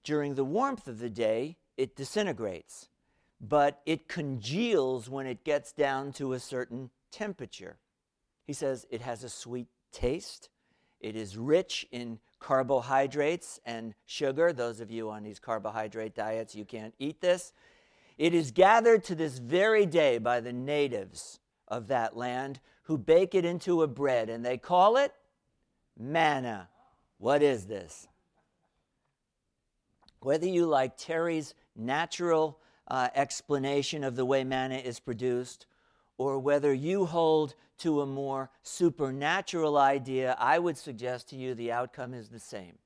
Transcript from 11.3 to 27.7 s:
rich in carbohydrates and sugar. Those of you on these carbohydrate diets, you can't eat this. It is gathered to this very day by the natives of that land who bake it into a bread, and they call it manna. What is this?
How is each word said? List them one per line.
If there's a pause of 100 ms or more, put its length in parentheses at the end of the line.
rich
in (200)
carbohydrates
and (120)
sugar.
Those
of
you
on
these
carbohydrate
diets,
you
can't
eat
this. (640)
It
is
gathered
to
this
very
day
by
the
natives (280)
of
that
land (240)
who
bake
it
into
a
bread,
and
they
call
it (840)
manna. (480)
What
is
this? (2000)